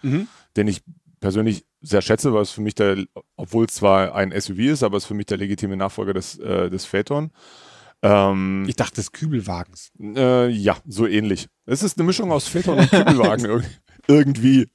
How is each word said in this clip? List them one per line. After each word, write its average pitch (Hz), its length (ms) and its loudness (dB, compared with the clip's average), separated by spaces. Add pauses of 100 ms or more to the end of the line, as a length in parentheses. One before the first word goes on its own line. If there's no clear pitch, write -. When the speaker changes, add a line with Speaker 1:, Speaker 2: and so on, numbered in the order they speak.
Speaker 1:
Mhm. 147 240 -2 (280)
Speaker 2:
den 104 120 0
ich 95 160 -6 (360)
persönlich 104 460 -2 (160)
sehr 98 220 0
schätze, 117 280 0
weil 107 120 2
es - 80 -6
für 107 100 -10
mich 104 140 -6
der, 98 220 0 (400)
obwohl 113 280 0
es - 80 -8
zwar 95 400 4
ein 95 180 -2
S 98 200 -6
U - 40 -8
V 98 60 -4
ist, 135 220 0
aber 101 140 0
es 95 80 -4
für 107 100 -10
mich 101 100 -6
der 98 120 -4
legitime 98 380 -6
Nachfolger 98 380 -6
des, - 240 -8
äh, 92 320 -2
des 92 160 -8
Phaeton. 147 460 -4 (720)
Ähm, 98 640 2
Speaker 1:
Ich - 80 -6
dachte - 220 -6
des 104 140 -8
Kübelwagens. 101 880 -8
Speaker 2:
äh, 123 500 2
ja, 104 280 0 (100)
so 110 200 0
ähnlich. 104 400 0 (180)
Es 135 160 -2
ist 202 160 -2
eine 165 80 2
Mischung 185 260 -2
aus 147 160 -2
Phaeton 170 300 -2
und 175 140 6
Kübelwagen 120 540 4
Speaker 1:
<laughs> 104 40 -4
Speaker 2:
irg-, 117 160 0 (420)
irgendwie. 135 680 6